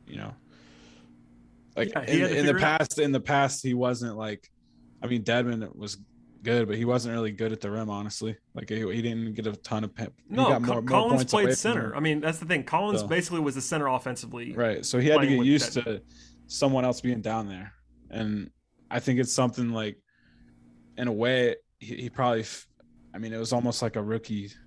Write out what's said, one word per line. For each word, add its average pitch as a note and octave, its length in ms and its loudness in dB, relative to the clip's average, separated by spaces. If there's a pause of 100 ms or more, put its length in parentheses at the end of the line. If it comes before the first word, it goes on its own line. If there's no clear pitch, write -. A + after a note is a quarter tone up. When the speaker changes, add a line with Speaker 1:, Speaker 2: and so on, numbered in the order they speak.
Speaker 1:
you - 120 -16
know, G#1+ 180 -12 (1400)
like, A2+ 140 0
Speaker 2:
Yeah, C#3 160 -4
he D3+ 120 2
Speaker 1:
in, F3+ 40 4
Speaker 2:
had F#3 80 2
to - 60 0
Speaker 1:
in D3 100 2
the C#3+ 80 4
Speaker 2:
figure C#3+ 40 2
it D3+ 60 2
out. D#3 140 4
Speaker 1:
past, D3+ 200 0
in C#3+ 140 2
the C3+ 80 2
past, C#3 420 0
he B2+ 120 0
wasn't, A#2+ 420 -2
like, G#2+ 320 -8 (520)
I B2 60 -8
mean, A#2+ 160 0
Dedmon A#2 540 0
was G#2 220 -12 (440)
good, A#2 260 2
but G#2 80 -2
he A#2 80 -2
wasn't A#2+ 300 0
really A2+ 180 -2
good A2 200 -2
at A2 80 -8
the G2+ 100 -6
rim, G#2+ 180 -4
honestly. G#2 480 -6 (160)
Like, - 160 -12
he, G#2+ 80 -4
he A2 240 -2
didn't A2+ 340 -4
get A2 120 -6
a G#2 100 -4
ton A2 280 -4
of G#2 100 -8
pin-, - 180 -8 (220)
he - 20 -
Speaker 2:
No, C4 80 4
Speaker 1:
got C3+ 160 4
Speaker 2:
Co-, A#2+ 140 0
Speaker 1:
more, A#2 80 0
more F#3+ 200 4
Speaker 2:
Collins A3+ 140 4
Speaker 1:
points B2+ 160 2
away G#3+ 100 4
Speaker 2:
played B2+ 160 4
Speaker 1:
from A3 140 0
Speaker 2:
center. C#3+ 200 -2
Speaker 1:
him. C3 40 -8
Speaker 2:
I C#3+ 40 -4
mean, D3+ 200 2
that's D#3+ 180 -2
the E3 80 -10
thing. D#3 180 0
Collins F3+ 360 0
Speaker 1:
So G#2 80 -4
Speaker 2:
basically E3+ 320 0
was C#3+ 140 0
the C3+ 80 -4
center D3+ 260 0
offensively. B2 680 -4
Speaker 1:
Right. A2+ 300 0
So B2+ 140 2
he C3+ 100 6
had D3 140 8
to C#3 40 6
Speaker 2:
playing C#3 40 2
Speaker 1:
get C3 80 6
Speaker 2:
with B2 80 4
Speaker 1:
used C#3 260 4
Speaker 2:
Dedmon. A#2+ 120 -2
Speaker 1:
to A2+ 180 -4 (440)
someone C3+ 380 2
else B2 160 0
being B2 220 -2
down A2 260 -2
there. G2 240 -12 (380)
And G#2 400 -4 (400)
I A#2+ 100 -2
think B2+ 200 2
it's A#2+ 120 0
something, B2 380 0
like, A2 280 -4 (960)
in B2 120 -2
a A#2 40 0
way, A#2+ 440 2 (220)
he, G#2+ 180 -12
he A#2+ 140 -8
probably, A#2+ 300 2
f-, - 260 -12 (480)
I F2+ 40 -10
mean, A2 140 -8
it A2+ 60 -6
was A2+ 140 -2
almost A#2+ 280 0
like A2+ 160 -2
a G#2 60 -2
rookie G#2+ 500 -6 (140)